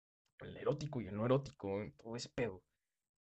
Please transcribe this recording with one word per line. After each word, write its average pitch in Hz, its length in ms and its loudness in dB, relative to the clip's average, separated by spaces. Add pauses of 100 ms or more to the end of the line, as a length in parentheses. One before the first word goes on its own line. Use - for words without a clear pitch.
(400)
el 143 160 -8
erótico 139 440 0
y 101 60 -2
el 98 100 -4
no 110 80 2
erótico, 120 560 2 (160)
todo 113 200 -6
ese 120 140 -6
pedo. 110 320 -2 (640)